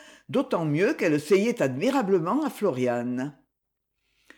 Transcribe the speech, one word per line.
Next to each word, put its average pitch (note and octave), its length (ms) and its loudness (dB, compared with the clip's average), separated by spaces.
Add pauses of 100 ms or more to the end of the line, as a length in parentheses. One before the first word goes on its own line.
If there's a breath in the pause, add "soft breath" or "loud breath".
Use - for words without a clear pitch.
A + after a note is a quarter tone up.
(300 loud breath)
d'autant F#3 340 -2
mieux E3+ 300 0
qu'elle D3+ 260 0
seyait G3+ 400 2
admirablement F#3+ 840 0
à C#4 60 -2
Floriane. B2 880 -2 (1000 soft breath)